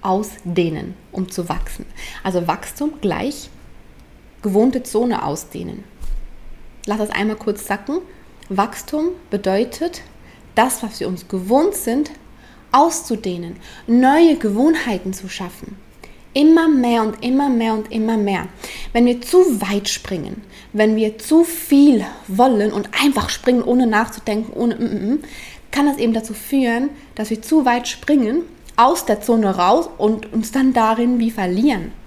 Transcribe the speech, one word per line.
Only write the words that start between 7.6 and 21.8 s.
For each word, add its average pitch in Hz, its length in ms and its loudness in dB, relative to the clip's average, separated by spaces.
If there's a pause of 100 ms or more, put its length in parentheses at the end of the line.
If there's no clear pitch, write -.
sacken. 277 360 -6 (460)
Wachstum - 580 -4 (240)
bedeutet 214 720 -4 (520)
das, 254 280 0
was 214 180 -10
wir - 80 -4
uns 180 200 -8
gewohnt 240 460 0
sind, 269 360 -2 (600)
auszudehnen, 208 840 0 (300)
neue 277 500 6
Gewohnheiten 220 760 0
zu 190 160 -12
schaffen. - 480 -12 (560)
Immer 320 360 6
mehr 240 340 4
und 220 220 -4
immer 269 240 2
mehr 226 260 0
und 214 180 -6
immer 220 240 0
mehr. 196 320 -2 (440)
Wenn 240 140 4
wir 240 160 0
zu 349 380 4
weit 202 280 -2
springen, - 540 -8 (320)
wenn 214 220 4
wir 214 200 0
zu 330 280 4
viel 277 600 6 (220)